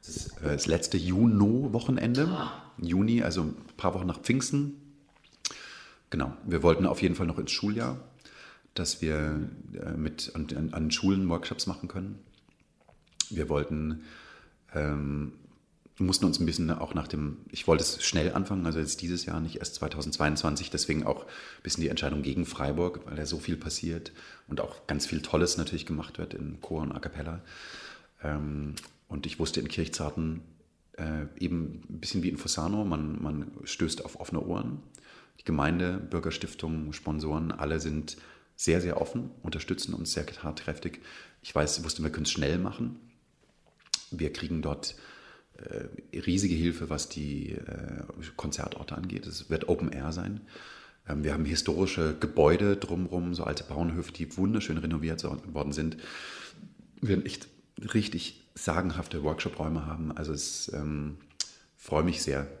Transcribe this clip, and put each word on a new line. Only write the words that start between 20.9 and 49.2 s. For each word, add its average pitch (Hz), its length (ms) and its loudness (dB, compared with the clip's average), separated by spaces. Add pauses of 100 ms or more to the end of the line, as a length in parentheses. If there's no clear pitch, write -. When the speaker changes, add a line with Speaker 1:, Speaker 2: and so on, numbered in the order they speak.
Speaker 1:
auch - 200 0
ein - 380 -14
bisschen - 200 -2
die 76 60 2
Entscheidung 71 340 0
gegen 67 220 0
Freiburg, 87 640 0
weil - 100 -8
da 76 100 -4
so 78 120 -4
viel 85 180 -2
passiert 82 560 -4 (340)
und 73 140 -4
auch - 260 -6
ganz 73 200 -2
viel 80 160 -2
Tolles 85 340 4
natürlich 82 300 -2
gemacht 80 320 -6
wird 82 160 -6
in 73 260 -8
Chor 80 220 -4
und 73 100 -4
A - 80 -6
Cappella. 78 420 -8 (800)
Ähm, 73 520 -2 (340)
und 73 160 -6
ich - 140 -6
wusste - 220 0
in - 80 -4
Kirchzarten, 80 720 -2 (560)
äh, 78 280 -2 (120)
eben 85 500 -2
ein 85 120 -10
bisschen - 220 -2
wie 87 60 2
in - 80 -2
Fossano, 104 480 0
man, 78 380 0
man 76 280 -4 (140)
stößt - 400 -2
auf - 160 -12
offene - 220 -2
Ohren. 117 400 -4 (580)
Die - 40 -20
Gemeinde, 87 540 2
Bürgerstiftung, 80 920 -2
Sponsoren, 78 600 0
alle 76 280 0
sind 78 360 -2 (400)
sehr, 85 240 6
sehr 87 200 0
offen, - 300 -2 (120)
unterstützen - 520 -2
uns - 180 -4
sehr 78 140 0
tatkräftig. - 720 -6 (420)
Ich - 120 -12
weiß, 76 300 2
wusste, 80 180 -2
wir 76 80 2
können's 76 200 0
schnell 73 280 2
machen. 95 380 -2 (1120)
Wir 80 220 -2
kriegen 80 300 -2
dort, 73 340 -4 (640)
äh, - 600 -10
riesige 95 360 2
Hilfe, 80 360 2
was 73 180 -2
die, 71 440 -4
äh, - 500 -8 (340)
Konzertorte - 600 -6
angeht. - 300 -6